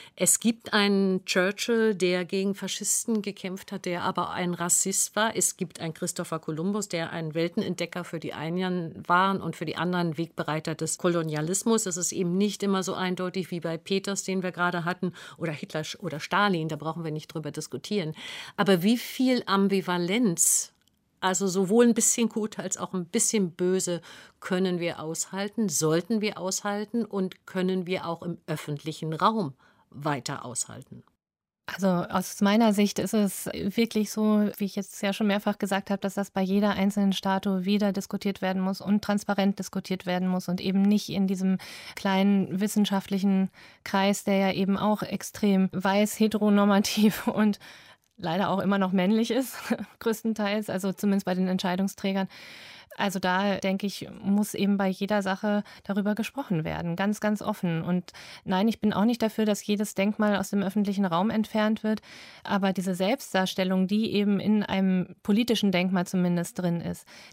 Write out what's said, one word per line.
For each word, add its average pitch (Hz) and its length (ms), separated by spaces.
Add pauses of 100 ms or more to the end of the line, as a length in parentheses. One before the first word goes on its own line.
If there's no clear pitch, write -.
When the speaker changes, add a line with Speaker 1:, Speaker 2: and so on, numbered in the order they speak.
(160)
Speaker 1:
Es - 240
gibt - 340
einen 196 520
Churchill, 220 680
der 180 320
gegen 190 300
Faschisten 208 640
gekämpft 196 500
hat, 196 140
der 175 180
aber 185 280
ein 180 240
Rassist 175 600
war. 220 200
Es - 220
gibt - 220
einen 165 140
Christopher 170 460
Columbus, 190 500
der 165 220
ein 160 240
Weltenentdecker 175 680
für 170 160
die - 140
einen 175 720
waren 185 320
und 160 160
für 170 100
die - 120
anderen 175 400
Wegbereiter 160 560
des 156 240
Kolonialismus. 170 840
Das 180 140
ist 175 140
eben 175 260
nicht 202 260
immer 196 180
so 180 140
eindeutig 185 560
wie 175 80
bei 165 180
Peters, 196 460
den 190 180
wir 180 100
gerade 175 320
hatten, 180 300 (240)
oder 165 140
Hitler 156 300
sch-, - 180
oder 156 200
Stalin. 180 500
Da 156 60
brauchen 160 280
wir 160 80
nicht 151 160
drüber 147 240
diskutieren. 156 640 (420)
Aber 190 240
wie 220 160
viel 254 480
Ambivalenz, 185 1300 (480)
also 190 260
sowohl 196 380
ein 233 80
bisschen 226 360
gut 220 300
als 185 180
auch - 160
ein 180 120
bisschen 208 460
böse, 180 500 (380)
können 185 400
wir 165 200
aushalten, 196 720
sollten 170 520
wir 208 160
aushalten 202 680
und 190 400
können 185 400
wir 170 220
auch 170 140
im 170 160 (100)
öffentlichen 156 640
Raum 180 400 (360)
weiter 143 560
aushalten? 120 580 (600)
Speaker 2:
Also 190 220
aus 185 540
meiner 208 320
Sicht 202 240
ist - 160
es 208 400
wirklich 214 560
so, 214 480
wie 202 80
ich 190 100
jetzt - 280
ja 196 100
schon 214 140
mehrfach 208 320
gesagt 196 320
habe, 196 100
dass 196 140
das 202 160
bei 196 100
jeder 202 300
einzelnen 196 420
Statue 190 500
wieder 202 280
diskutiert 196 500
werden 190 180
muss 190 220
und 202 220
transparent 202 560
diskutiert 190 480
werden 180 200
muss 185 220
und 180 120
eben 196 200
nicht 202 280
in 196 180
diesem 190 320 (360)
kleinen 190 640
wissenschaftlichen 196 920 (320)
Kreis, 202 400
der 202 140
ja 190 140
eben 190 260
auch 208 260
extrem 190 680
weiß, 202 480
heteronormativ 208 1080
<laughs> - 0
und 208 320 (600)
leider 175 300
auch 190 100
immer 196 180
noch 190 140
männlich 208 400
ist, 247 240 (220)
<laughs> - 220
größtenteils, 214 680
also 190 220
zumindest 196 340
bei 185 100
den 185 120
Entscheidungsträgern. 190 800 (680)
Also 190 220
da, 190 360
denke 190 320
ich, - 220 (120)
muss 202 320
eben 202 220
bei 196 140
jeder 196 320
Sache 202 420 (220)
darüber 202 300
gesprochen 202 500
werden, 165 320
ganz, 208 240
ganz 214 200
offen. 170 400
Und 175 300 (320)
nein, 190 240
ich 220 140
bin 208 100
auch 196 140
nicht 233 160
dafür, 220 240
dass 208 200
jedes 208 300
Denkmal 208 400
aus 190 140
dem 202 140
öffentlichen 196 420
Raum 180 240
entfernt 214 540
wird, 214 180 (420)
aber 196 300
diese 185 220
Selbstdarstellung, 185 920
die 214 240
eben 202 300
in 208 220
einem 190 600
politischen 214 480
Denkmal 180 360
zumindest 175 520
drin 170 220
ist, 170 260 (260)